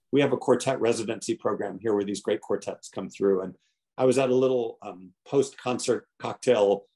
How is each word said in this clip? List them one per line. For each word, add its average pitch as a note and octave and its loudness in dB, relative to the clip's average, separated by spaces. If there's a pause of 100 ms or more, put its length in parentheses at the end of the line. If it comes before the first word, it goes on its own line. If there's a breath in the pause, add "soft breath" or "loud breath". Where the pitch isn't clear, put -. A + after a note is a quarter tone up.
(100)
we C#3 4
have C#3 2
a A#2 0
quartet B2+ 0
residency A2 -2
program G2+ -6
here G#2+ -2
where G2+ 0
these G2 -6
great G#2+ -2
quartets - -6
come F#2+ -10
through. G2 0
And F#2 -10 (420)
I C3 2
was B2+ 4
at C3 0
a B2 2
little, B2+ 0
um, F#2 -16 (120)
post-concert B2 -2 (100)
cocktail G#2+ 2